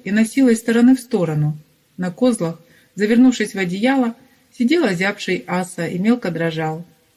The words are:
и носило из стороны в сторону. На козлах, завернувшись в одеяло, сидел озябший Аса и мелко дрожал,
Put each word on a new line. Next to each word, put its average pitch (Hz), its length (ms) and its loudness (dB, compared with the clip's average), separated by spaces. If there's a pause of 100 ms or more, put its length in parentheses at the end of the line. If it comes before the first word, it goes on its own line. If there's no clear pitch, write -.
и 190 60 -6
носило 220 400 2
из 226 80 2
стороны 240 360 4
в 254 60 -2
сторону. 151 560 -2 (400)
На 180 140 -6
козлах, 180 500 -2 (340)
завернувшись 226 600 2
в 190 40 -6
одеяло, 233 560 -2 (400)
сидел 302 300 0
озябший 185 640 -4
Аса 180 400 -6
и 180 120 -6
мелко 214 320 0
дрожал, 160 540 -4 (320)